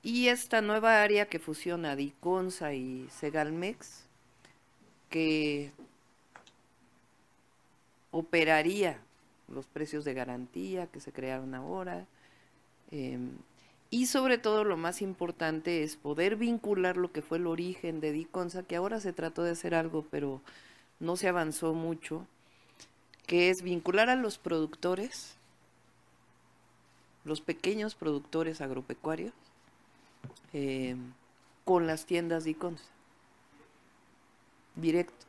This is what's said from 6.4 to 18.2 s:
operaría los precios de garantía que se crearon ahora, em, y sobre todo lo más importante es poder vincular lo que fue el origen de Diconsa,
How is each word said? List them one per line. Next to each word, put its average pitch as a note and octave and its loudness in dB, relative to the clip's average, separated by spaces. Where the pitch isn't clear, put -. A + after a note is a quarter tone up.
operaría E3 4
los C3+ -10
precios D3+ -6
de C3+ -2
garantía C3 -6
que C#3+ -16
se - -16
crearon C3 -6
ahora, F3+ -8
em, C3 -6
y B3 2
sobre C4 4
todo G#3+ 2
lo F#3+ 2
más E3+ -2
importante E3+ -2
es D3+ -4
poder E3+ 0
vincular G#3 2
lo F3+ 0
que D3+ -4
fue E3 -2
el F3 0
origen E3+ -4
de D3+ 0
Diconsa, F3 -4